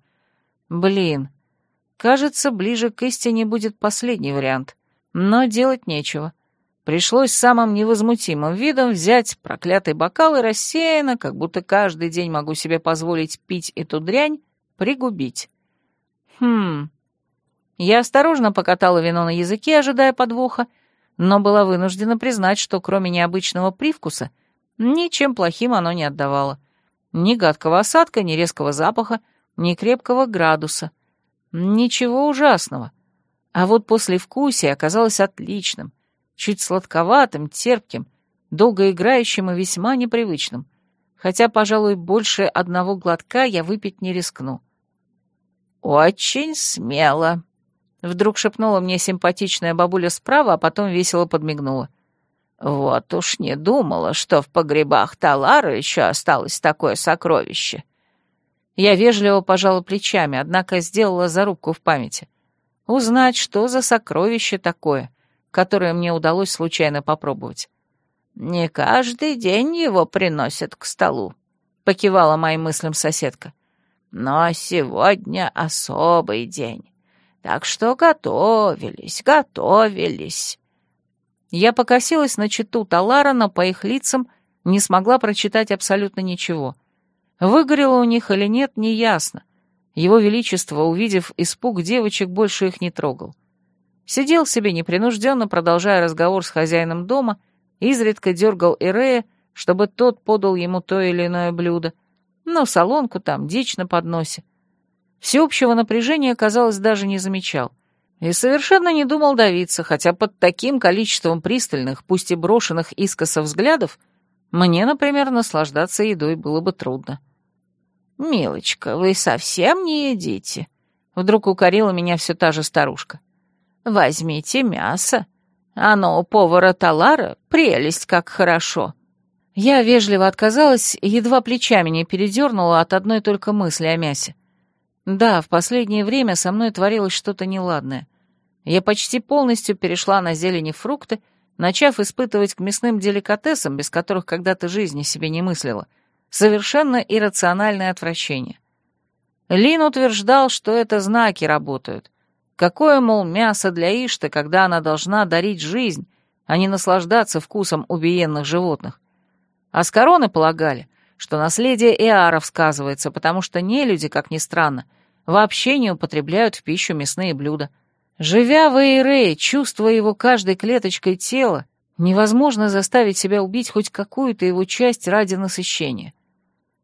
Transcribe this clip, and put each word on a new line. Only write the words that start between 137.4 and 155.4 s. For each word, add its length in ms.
неладное. 600
Я 180
почти 360
полностью 560
перешла 460
на 140
зелень 340
и 40
фрукты, 500
начав 440
испытывать 540
к 60
мясным 380
деликатесам, 800
без 100
которых 380
когда-то 420
жизни 340
себе 280
не 100
мыслила — 460
совершенно 680
иррациональное 920
отвращение. 680
Лин 320
утверждал, 680
что 220
это 280
знаки 460
работают. 640
Какое, 440
мол, 240
мясо 460
для 200
Ишты, 380
когда 380
она 140
должна 440
дарить 360